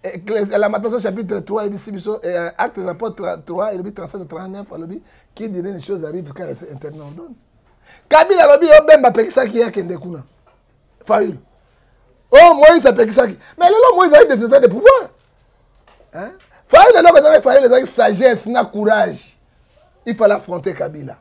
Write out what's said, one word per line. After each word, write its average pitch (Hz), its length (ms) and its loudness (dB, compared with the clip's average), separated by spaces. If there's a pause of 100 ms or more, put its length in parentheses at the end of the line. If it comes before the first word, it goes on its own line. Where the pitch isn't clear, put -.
Ecclési-, 202 480 -8
Lamentation 214 480 -6
chapitre 196 400 -10
trois, 208 260 -10
et 202 60 -8
biso, 202 540 -14
euh, 175 340 -8
Actes 185 220 -8
des 185 80 -10
Apôtres 180 580 -12
trois, 190 260 -8
et 190 40 -12
le 185 160 -14
trente-sept, 180 360 -18
trente-neuf, 190 440 -18
alobi, 170 280 -18 (340)
qui 220 140 -16
dirait 185 220 -12
une 175 120 -16
chose 180 220 -12
arrive 156 300 -14
quand 180 100 -16
l'Éternel 151 560 -18
ordonne. 165 340 -20 (760)
Kabila 330 360 2
alobi, 294 240 4
oh, 302 160 6
Bemba 302 240 4
apekisaki 233 500 -4
ye 233 60 0
akende 180 320 -10
kuna. 156 280 -18 (800)
Fayulu. 202 340 -4 (920)
Oh, 320 240 8
Moïse 302 320 4
apekisaki. 220 520 0 (200)
Mais 349 80 0
là, 403 100 2 (180)
Moïse 359 200 2
a - 80 8
eu 285 140 2
des 214 80 -6
états 262 160 2
de 247 60 2
pouvoir. 415 420 4 (1040)
Hein? 202 200 -18 (360)
Fayulu, 427 340 6
là, 311 380 4
Fayulu, 262 460 2
sagesse, 220 600 -2
na 233 180 -4
courage. 208 720 -6 (680)
Il 233 100 -8
fallait 208 200 0
affronter 180 400 -12
Kabila. 147 460 -14